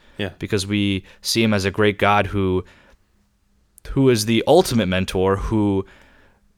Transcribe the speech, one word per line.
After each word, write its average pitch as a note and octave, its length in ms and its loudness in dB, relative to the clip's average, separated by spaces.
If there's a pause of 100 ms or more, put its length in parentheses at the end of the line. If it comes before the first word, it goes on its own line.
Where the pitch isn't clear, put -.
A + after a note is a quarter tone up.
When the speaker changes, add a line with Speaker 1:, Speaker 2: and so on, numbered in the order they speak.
(180)
Speaker 1:
Yeah. G2 220 -6
Speaker 2:
Because G2 260 -4
we G2+ 380 -2 (180)
see A#2 220 0
him A2 100 2
as G2 120 0
a G2 60 0
great G#2 280 0
God G#2 280 4
who, F#2 360 -2 (1300)
who C3+ 200 2
is G#2+ 160 0
the A2+ 220 0
ultimate B2+ 400 2
mentor, F#2 480 0
who, G2+ 500 -2 (720)